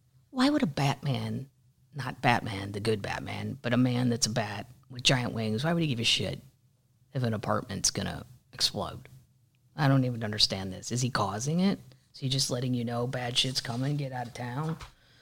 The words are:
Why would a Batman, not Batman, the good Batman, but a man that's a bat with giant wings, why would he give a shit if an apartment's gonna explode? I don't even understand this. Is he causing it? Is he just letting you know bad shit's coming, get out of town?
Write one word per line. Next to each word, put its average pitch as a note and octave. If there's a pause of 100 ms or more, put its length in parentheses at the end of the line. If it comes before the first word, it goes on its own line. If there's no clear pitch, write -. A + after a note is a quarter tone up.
(320)
Why C4
would D4
a A#3
Batman, B2+ (480)
not B2+
Batman, G2+
the G#2
good G#2+
Batman, G#2
but A#2+
a A#2+
man B2+
that's A#2
a G#2+
bat G#2+ (240)
with B2+
giant B2+
wings, A2
why E3
would E3+
he D#3+
give A#2+
a A#2
shit - (760)
if B2+
an A2+
apartment's G#2
gonna - (280)
explode? - (680)
I D3
don't C3+
even A#2+
understand G2+
this. F#2+
Is B2+
he B2+
causing A#2
it? G3 (340)
Is -
he C3+
just C3+
letting B2+
you A#2+
know A#2+
bad B2
shit's B2+
coming, C3
get C#3
out B2+
of A2+
town? C#3 (440)